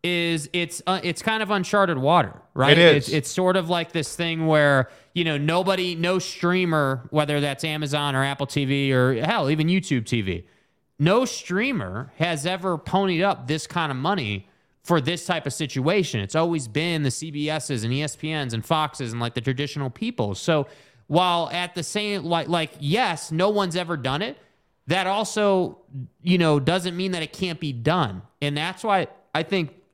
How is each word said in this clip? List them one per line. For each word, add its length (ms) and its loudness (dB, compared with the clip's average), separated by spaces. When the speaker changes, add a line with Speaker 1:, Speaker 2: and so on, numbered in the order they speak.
Speaker 1:
is 480 0
it's, 340 -4
uh, 160 0
it's 200 -4
kind 200 0
of 80 -4
uncharted 460 2
water, 440 2
right? 200 6
Speaker 2:
It 60 8
is. 300 8
Speaker 1:
It's, 0 -
it's 220 -2
sort 260 2
of 140 0
like 220 -2
this 220 -4
thing 320 -2
where, 440 6
you 100 0
know, 140 0
nobody, 560 0
no 240 0
streamer, 920 0
whether 300 2
that's 240 -2
Amazon 500 -2
or 80 2
Apple 240 -2
T 200 -2
V 260 2
or 220 4
hell, 260 0
even 160 2
YouTube 380 0
T 160 -2
V, 260 -4
no 260 4
streamer 920 -4
has 260 -2
ever 320 -2
ponied 460 0
up 260 -2
this 180 -4
kind 240 -2
of 60 -4
money 500 -2
for 180 2
this 240 -4
type 220 -2
of 80 -6
situation. 680 -2
It's 160 -4
always 320 0
been 340 -2
the 80 2
C 200 -8
B 200 -4
S's 320 -4
and 100 -2
E 100 -2
S 120 -6
P 160 -8
N's 220 -4
and 120 -4
Fox's 460 -2
and, 100 -6
like, 140 -4
the 60 -4
traditional 480 -4
people. 460 -4
So 320 0
while 440 0
at 240 -6
the 80 -6
same, 420 -4
like, 240 -2
like, 300 -2
yes, 540 -2
no 160 2
one's 280 0
ever 200 -4
done 240 -4
it, 160 -6
that 200 0
also, 720 0
you 140 4
know, 240 4
doesn't 340 0
mean 180 -2
that 100 -4
it 100 -8
can't 280 -4
be 120 -4
done. 480 0
And 120 -2
that's 300 -6
why 240 2
I 80 0
think 300 -2